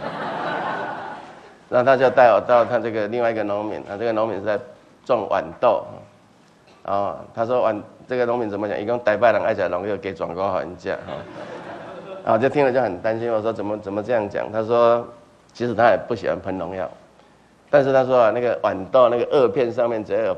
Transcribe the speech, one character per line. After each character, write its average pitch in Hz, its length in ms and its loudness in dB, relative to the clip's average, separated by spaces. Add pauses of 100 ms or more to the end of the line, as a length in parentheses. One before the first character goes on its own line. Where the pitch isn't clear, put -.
(1700)
然 123 120 2
后 123 40 -2
他 135 120 6
就 127 120 4
带 123 220 8
我 101 80 6
到 120 240 4
他 120 160 0
这 113 120 -4
个 107 180 -2
另 120 120 -4
外 117 80 2
一 113 60 -2
个 110 80 -2
农 104 220 -4
民， 98 160 -8
啊， 98 180 -10
这 117 60 -4
个 117 80 -2
农 110 120 0
民 101 140 -4
是 98 60 -8
在 107 120 0 (460)
种 110 260 0
豌 95 140 0 (160)
豆， 110 240 4 (1000)
啊， 98 340 -2 (180)
他 113 100 -2
说 123 220 0
：“豌， 104 140 -2 (260)
这 127 80 -6
个 123 100 0
农 120 140 0
民 110 100 -4
怎 101 80 -4
么 104 120 -4
讲？ 76 100 -4
一 101 60 -6
共 120 180 -2
台 104 140 2
北 113 160 4
人 95 100 0
爱 110 100 0
吃 98 140 0
农 90 180 -4
药， 104 120 -2
给 92 160 -8
转 85 200 -6
过 95 160 -2
好 92 100 -2
人 85 180 -8
家 92 160 -6 (120)
哈。” 82 80 -10 (1080)
啊， 113 100 2
我 113 40 4
就 123 100 2
听 143 180 2
了 127 60 2
就 127 100 2
很 98 200 -2
担 113 180 -2
心， 117 100 -4
我 110 120 0
说 113 120 -2
：“怎 101 120 -6
么， 107 140 -4
怎 98 120 -10
么 104 100 -2
这 113 120 -4
样 104 160 0
讲？” 62 200 -6
他 110 140 -4
说 120 420 4 (480)
：“其 120 140 -4
实 117 80 -4
他 113 140 6
也 95 80 6 (100)
不 120 80 -4
喜 85 100 -6
欢 82 140 -2
喷 95 180 -8
农 87 160 -8
药， 92 160 -6 (800)
但 143 140 6
是 135 80 2
他 131 140 4
说 127 120 4
啊， 110 140 6
那 117 80 -2
个 120 220 0
豌 95 280 -2
豆 123 200 6
那 120 80 2
个 117 100 0
萼 131 220 4
片 120 200 0
上 117 200 0
面 110 120 -2
只 95 120 -6
要 107 80 0
有 95 160 0